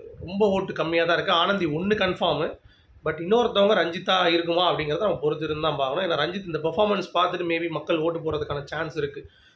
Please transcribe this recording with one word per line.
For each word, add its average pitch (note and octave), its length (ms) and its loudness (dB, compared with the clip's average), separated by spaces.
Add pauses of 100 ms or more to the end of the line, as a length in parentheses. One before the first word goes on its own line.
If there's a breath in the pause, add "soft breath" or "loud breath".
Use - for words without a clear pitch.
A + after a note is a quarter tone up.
(260)
ரொம்ப G3 240 2
ஓட்டு F#3+ 240 0
கம்மியா E3 320 2
தான் E3+ 80 4
இருக்கு. D#3 180 0
ஆனந்தி F3+ 340 2
ஒண்ணு F3+ 340 0
கன்ஃபார்ம். F3 600 0 (460 soft breath)
But - 20 -2
இன்னொருத்தவங்க G3+ 680 2
ரஞ்சிதா F3+ 500 0
இருக்குமா E3+ 480 2
அப்படிங்கிறத D3+ 260 -2
நம்ம G3+ 180 0
பொறுத்து D3+ 280 -2
இருந்து D3+ 160 -4
தான் D#3 140 0
பார்க்கணும். C#3 340 0
ஏன்னா, D3+ 120 0
ரஞ்சித் F3+ 240 -4
இந்த D#3+ 140 -4
பெர்ஃபார்மன்ஸ் F#3+ 580 0
பார்த்துட்டு F3+ 320 0
maybe E3 200 0
மக்கள் D#3+ 280 -2
ஓட்டு E3 220 0
போடுறதுக்கான D3+ 440 -4
சான்ஸ் D#3 340 -8
இருக்கு. C#3+ 320 -6 (260 soft breath)